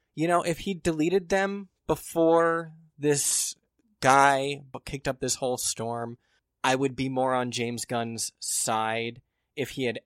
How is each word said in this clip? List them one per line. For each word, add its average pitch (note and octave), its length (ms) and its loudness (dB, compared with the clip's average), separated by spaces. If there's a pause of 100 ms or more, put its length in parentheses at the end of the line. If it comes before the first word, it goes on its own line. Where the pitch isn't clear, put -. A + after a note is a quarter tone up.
(160)
You D#3+ 140 0
know, F3 140 4
if E3+ 160 -2
he G3 140 -4
deleted E3+ 540 0
them G3 400 -2 (180)
before E3 880 2 (260)
this - 580 0 (440)
guy C#3 640 6 (100)
b-, B2+ 140 -12
kicked C#3 240 -6
up B2+ 100 -6
this B2+ 160 -2
whole B2 220 -2
storm, A#2 600 -6 (460)
I C3 120 2
would C3+ 200 0
be C3+ 140 -4
more C3 240 0
on B2 180 0
James A#2 320 -4
Gunn's A#2 560 -6
side. A2+ 800 -2 (340)
If B2+ 160 -4
he C3 140 -4
had A#2 200 -4